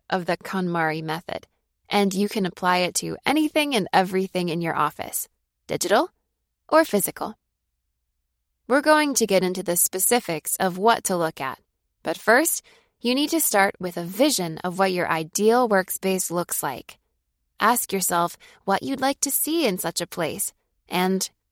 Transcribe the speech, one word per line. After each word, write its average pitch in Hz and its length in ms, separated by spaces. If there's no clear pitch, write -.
of 185 160
the 170 120
konmari 170 680
method, 160 460
and 202 260
you 202 140
can 202 180
apply 180 320
it 180 180
to 165 200
anything 294 480
and 208 180
everything 185 580
in 165 100
your 165 160
office, - 520
digital 202 440
or 311 160
physical. - 520
We're 269 140
going 302 320
to 226 120
get 180 160
into 185 220
the 175 120
specifics - 840
of 185 180
what 220 260
to 190 120
look 160 240
at, 131 180
but 170 120
first, 254 460
you 240 160
need 294 140
to 330 100
start 202 400
with 180 160
a 170 80
vision 190 540
of 180 200
what 190 140
your 175 180
ideal 214 580
workspace 190 640
looks 170 320
like. - 360
Ask - 340
yourself 175 440
what 196 200
you'd 262 160
like 269 220
to 277 100
see 320 340
in 190 100
such - 240
a 170 60
place 165 460
and 185 400